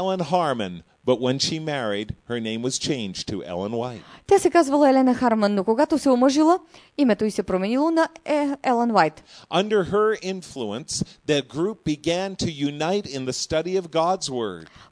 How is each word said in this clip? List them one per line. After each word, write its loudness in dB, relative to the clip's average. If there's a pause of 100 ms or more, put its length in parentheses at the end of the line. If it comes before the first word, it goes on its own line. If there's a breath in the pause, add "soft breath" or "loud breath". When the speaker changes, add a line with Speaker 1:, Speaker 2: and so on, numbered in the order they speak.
Speaker 1:
Ellen 0 (100)
Harmon, 0 (240)
but 2
when 0
she -2
married, -4 (200)
her -4 (100)
name -4
was -2 (140)
changed -6
to -4 (160)
Ellen -4
White. -6 (260 loud breath)
Speaker 2:
Тя 6
се 2
казвала 4
Елена 4
Харман, 2
но 0
когато 2
се 0
омъжила, 4 (380 soft breath)
името 2
й 0
се -2
променило 0
на, 2 (180)
е, 0 (160)
Елън 2
Уайт. 2 (280 loud breath)
Speaker 1:
Under 2
her 2
influence, -6 (220 soft breath)
the 2
group -4 (100)
began -2
to -4 (240)
unite -2 (100)
in -6
the -4
study -2
of -8
God's 0
word. -6 (240 soft breath)